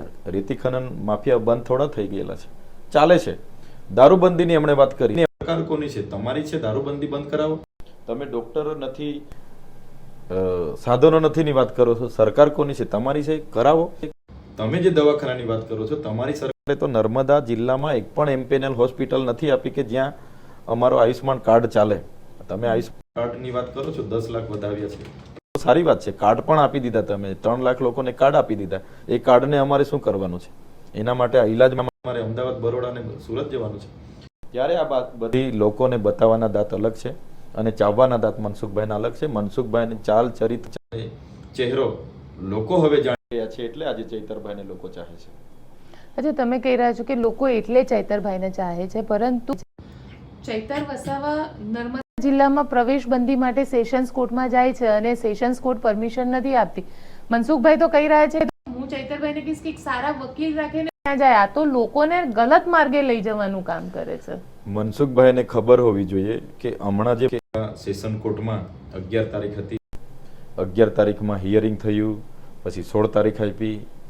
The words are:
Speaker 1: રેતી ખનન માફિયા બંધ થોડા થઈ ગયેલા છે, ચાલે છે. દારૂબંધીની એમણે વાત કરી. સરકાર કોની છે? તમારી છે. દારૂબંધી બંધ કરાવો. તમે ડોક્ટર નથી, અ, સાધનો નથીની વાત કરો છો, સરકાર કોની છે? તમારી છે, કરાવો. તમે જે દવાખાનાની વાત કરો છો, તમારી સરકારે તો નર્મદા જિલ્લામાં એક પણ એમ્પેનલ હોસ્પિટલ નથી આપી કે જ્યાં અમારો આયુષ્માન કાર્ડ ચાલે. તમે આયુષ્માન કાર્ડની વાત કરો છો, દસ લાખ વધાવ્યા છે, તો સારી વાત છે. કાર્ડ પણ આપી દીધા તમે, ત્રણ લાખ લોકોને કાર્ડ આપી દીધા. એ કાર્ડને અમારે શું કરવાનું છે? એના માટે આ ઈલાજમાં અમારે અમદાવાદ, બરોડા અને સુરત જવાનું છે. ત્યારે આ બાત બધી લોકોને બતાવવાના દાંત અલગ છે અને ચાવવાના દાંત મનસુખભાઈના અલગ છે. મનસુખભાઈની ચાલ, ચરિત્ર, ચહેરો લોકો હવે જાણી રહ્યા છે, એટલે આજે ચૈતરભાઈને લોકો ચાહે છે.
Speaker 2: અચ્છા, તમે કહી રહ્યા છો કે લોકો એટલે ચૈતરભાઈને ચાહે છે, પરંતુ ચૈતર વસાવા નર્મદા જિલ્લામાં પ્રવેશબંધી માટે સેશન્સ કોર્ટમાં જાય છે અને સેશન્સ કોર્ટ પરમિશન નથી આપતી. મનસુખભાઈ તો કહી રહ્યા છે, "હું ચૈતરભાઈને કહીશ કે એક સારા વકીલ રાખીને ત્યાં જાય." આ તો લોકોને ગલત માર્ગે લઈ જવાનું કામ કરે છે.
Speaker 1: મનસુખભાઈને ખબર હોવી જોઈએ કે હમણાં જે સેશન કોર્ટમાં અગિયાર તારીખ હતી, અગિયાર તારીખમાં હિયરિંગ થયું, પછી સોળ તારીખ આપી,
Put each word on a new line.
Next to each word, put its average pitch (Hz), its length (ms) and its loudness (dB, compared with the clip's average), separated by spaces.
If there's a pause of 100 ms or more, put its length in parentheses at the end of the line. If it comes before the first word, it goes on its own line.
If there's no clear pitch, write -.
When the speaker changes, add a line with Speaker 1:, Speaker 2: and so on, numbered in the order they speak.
(280)
Speaker 1:
રેતી 98 280 -4
ખનન 127 500 -4
માફિયા 117 320 2
બંધ 117 260 0
થોડા 131 240 0
થઈ 107 200 -4
ગયેલા 95 280 -6
છે, - 120 -14 (440)
ચાલે 160 280 6
છે. - 180 -6 (560)
દારૂબંધીની 170 600 8
એમણે 151 200 4
વાત 135 260 6
કરી. 113 160 2
સરકાર 165 480 0
કોની 151 260 -4
છે? 101 200 -8
તમારી 120 340 -4
છે. 156 160 -6
દારૂબંધી 139 480 -4
બંધ 143 200 -6
કરાવો. 156 320 -2 (480)
તમે 120 180 -6
ડોક્ટર 147 520 -6
નથી, 147 440 -8 (1080)
અ, - 20 -6 (420)
સાધનો 147 440 4
નથીની 156 320 2
વાત 131 260 0
કરો 117 180 4
છો, 120 120 -6
સરકાર 113 420 4
કોની 139 240 -2
છે? 117 120 -4
તમારી 135 380 -2
છે, 156 140 -2
કરાવો. 156 540 2 (640)
તમે 127 240 -2
જે 180 80 4
દવાખાનાની 147 540 2
વાત 113 260 -6
કરો 110 180 -6
છો, 113 80 -4
તમારી 113 380 -6
સરકારે 139 420 -4
તો 147 120 -2
નર્મદા 131 520 4
જિલ્લામાં 131 560 -2
એક 104 200 -4
પણ 151 140 2
એમ્પેનલ 135 440 0
હોસ્પિટલ 127 500 0
નથી 127 280 0
આપી 127 180 0
કે 139 140 -4
જ્યાં 131 300 -2 (540)
અમારો 123 300 4
આયુષ્માન 127 400 2
કાર્ડ 117 280 4
ચાલે. 107 340 2 (500)
તમે 107 180 -4
આયુષ્માન - 580 -4
કાર્ડની 123 260 -10
વાત 123 220 -6
કરો 143 180 -8
છો, 127 120 -8
દસ 113 260 -4
લાખ 110 220 -8
વધાવ્યા 101 380 -6
છે, - 140 -14 (320)
તો - 240 -10
સારી 160 240 4
વાત 135 180 4
છે. - 100 -6
કાર્ડ 110 280 4
પણ 156 200 2
આપી 143 200 2
દીધા 113 220 0
તમે, 98 320 -4
ત્રણ 117 280 0
લાખ 127 200 2
લોકોને 127 300 -2
કાર્ડ 143 240 2
આપી 120 200 2
દીધા. 95 240 -6 (300)
એ 117 80 2
કાર્ડને 131 400 4
અમારે 139 260 2
શું 139 180 -4
કરવાનું 95 380 -2
છે? - 100 -20 (500)
એના 120 140 0
માટે 123 260 2
આ 117 40 6
ઈલાજમાં 123 420 4
અમારે 123 360 -6
અમદાવાદ, 117 380 -6
બરોડા 120 280 -2
અને 123 140 -8 (260)
સુરત 131 240 -6
જવાનું 104 280 -6
છે. - 80 -18 (640)
ત્યારે 143 240 0
આ 160 80 0
બાત 135 320 -2
બધી 120 360 0
લોકોને 110 460 2
બતાવવાના 113 500 4
દાંત 101 260 -2
અલગ 110 200 0
છે - 160 -10 (460)
અને 110 160 0
ચાવવાના 113 460 4
દાંત 110 220 -2
મનસુખભાઈના 104 560 -4
અલગ 113 180 -4
છે. 151 140 -6
મનસુખભાઈની 113 680 -2
ચાલ, 113 340 2
ચરિત્ર, - 720 -6 (560)
ચહેરો 127 420 -2 (440)
લોકો 107 360 -2
હવે 147 240 6
જાણી 123 340 -4
રહ્યા 110 120 -2
છે, 120 160 -10
એટલે 151 220 -8
આજે 110 180 -6
ચૈતરભાઈને 104 600 -10
લોકો 95 240 -14
ચાહે 85 280 -14
છે. - 360 -20 (640)
Speaker 2:
અચ્છા, 294 140 -2
તમે 247 280 0
કહી 247 160 0
રહ્યા 240 180 2
છો 233 100 -6
કે 269 120 -4
લોકો 233 320 0
એટલે 247 360 2
ચૈતરભાઈને 196 680 -2
ચાહે 180 380 -4
છે, 220 140 -4
પરંતુ 226 520 -2 (920)
ચૈતર 277 480 -6
વસાવા 269 560 -4 (120)
નર્મદા 240 400 -6 (200)
જિલ્લામાં 277 440 4
પ્રવેશબંધી 247 720 2
માટે 254 280 2
સેશન્સ 254 480 0
કોર્ટમાં 247 380 -2
જાય 254 240 4
છે 240 140 0
અને 214 280 2
સેશન્સ 240 440 -2
કોર્ટ 254 220 -2
પરમિશન 226 460 0
નથી 254 280 0
આપતી. 185 280 0 (480)
મનસુખભાઈ 247 460 4
તો 320 100 4
કહી 302 200 4
રહ્યા 302 200 6
છે, 311 120 0 (360)
"હું 262 140 -8
ચૈતરભાઈને 294 520 -6
કહીશ 311 220 -6
કે 320 60 -6
એક 311 100 -10
સારા 269 320 -4
વકીલ 294 460 -4
રાખીને 311 260 -4
ત્યાં 277 340 -2
જાય." 254 180 6
આ 202 100 6
તો 302 200 0
લોકોને 294 600 2
ગલત 262 420 4
માર્ગે 294 340 4
લઈ 233 200 2
જવાનું 196 420 -2
કામ 175 260 -6
કરે 160 280 -8
છે. - 200 -12 (300)
Speaker 1:
મનસુખભાઈને 127 760 4
ખબર 120 380 4
હોવી 101 240 4
જોઈએ 98 360 -2 (180)
કે - 220 -4
હમણાં 107 380 2
જે 127 80 2 (560)
સેશન 107 340 -6
કોર્ટમાં 107 460 -4 (300)
અગિયાર 101 320 -2
તારીખ 104 340 -8
હતી, 101 180 -8 (800)
અગિયાર 95 320 4
તારીખમાં 104 480 0
હિયરિંગ 104 400 2
થયું, 107 440 -2 (420)
પછી - 200 -8
સોળ 107 240 0
તારીખ 104 340 2
આપી, 104 440 -4 (240)